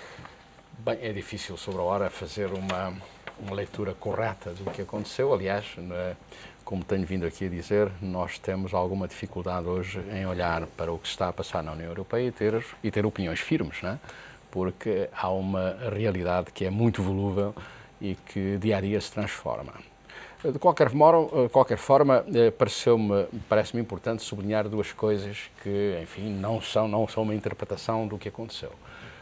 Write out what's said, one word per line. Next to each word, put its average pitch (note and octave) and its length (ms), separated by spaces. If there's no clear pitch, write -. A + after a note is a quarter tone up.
Bem, A#2 220
é A2+ 120
difícil F#2+ 440
sobre F#2 240
a - 20
hora F#2+ 280
fazer F#2+ 420
uma, F#2+ 400
uma G2 160
leitura G2+ 380
correta G#2 560
do F#2+ 200
que - 120
aconteceu. A2 500
Aliás, G2+ 320
não F2+ 180
é, F2+ 180
como F#2 200
tenho F#2+ 200
vindo F2 220
aqui F2 200
a - 20
dizer, G2 420
nós F2+ 380
temos F#2+ 340
alguma F#2 360
dificuldade F2+ 580
hoje F#2 320
em F#2+ 140
olhar F2 400
para E2+ 160
o E2 60
que - 100
está F#2 200
a F2 40
passar F2 320
na D#2 80
União E2 160
Europeia G2 400
e - 20
ter, A2 340
e A2 60
ter G#2 140
opiniões F#2 360
firmes, G2+ 420
não F2+ 100
é? D3+ 60
Porque F#2 640
há - 160
uma F#2+ 480
realidade F#2 640
que - 140
é F#2 40
muito G#2+ 320
volúvel G2 500
e G2 140
que G2 440
dia G#2 180
a F#2+ 40
dia G2+ 200
se - 100
transforma. C#2 640
De D3 140
qualquer D3+ 360
moro-, D3+ 560
qualquer B2 280
forma, C3+ 540
eh, A2+ 200
pareceu-me, G#2+ 720
parece-me A2 340
importante A2+ 400
sublinhar G#2 460
duas G#2 240
coisas G2+ 580
que, G2+ 380
enfim, F#2+ 300
não G2+ 300
são, A2 260
não A2 220
são A2 160
uma G#2+ 100
interpretação G#2+ 720
do G#2 120
que G2+ 100
aconteceu, - 420